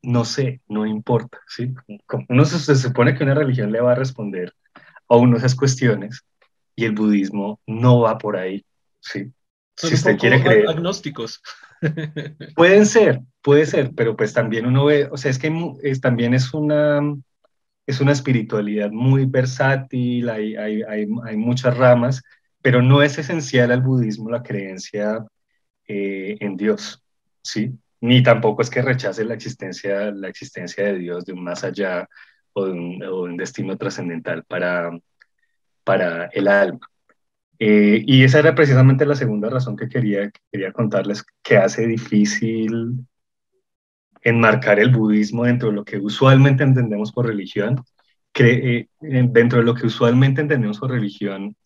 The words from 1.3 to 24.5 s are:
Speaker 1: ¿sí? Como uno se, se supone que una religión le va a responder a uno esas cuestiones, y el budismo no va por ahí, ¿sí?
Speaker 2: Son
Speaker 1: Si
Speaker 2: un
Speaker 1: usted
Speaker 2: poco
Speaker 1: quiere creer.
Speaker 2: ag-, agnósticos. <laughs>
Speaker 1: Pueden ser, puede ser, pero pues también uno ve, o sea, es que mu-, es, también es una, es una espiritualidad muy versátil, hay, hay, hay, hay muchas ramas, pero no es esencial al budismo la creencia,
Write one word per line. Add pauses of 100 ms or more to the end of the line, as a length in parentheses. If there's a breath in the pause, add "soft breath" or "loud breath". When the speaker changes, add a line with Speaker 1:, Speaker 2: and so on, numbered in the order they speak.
Speaker 1:
¿sí? (320)
Como
uno
se,
se
supone
que
una
religión
le
va
a
responder (560 loud breath)
a
uno
esas
cuestiones, (520)
y
el
budismo
no
va
por
ahí, (340)
¿sí? (420)
Speaker 2:
Son
Speaker 1:
Si
Speaker 2:
un
Speaker 1:
usted
Speaker 2:
poco
Speaker 1:
quiere
creer.
Speaker 2:
ag-,
agnósticos. (400 loud breath)
<laughs>
Speaker 1:
Pueden
ser, (200)
puede
ser,
pero
pues
también
uno
ve,
o
sea,
es
que
mu-,
es,
también
es
una, (840)
es
una
espiritualidad
muy
versátil,
hay,
hay,
hay, (180)
hay
muchas
ramas, (400 soft breath)
pero
no
es
esencial
al
budismo
la
creencia, (600)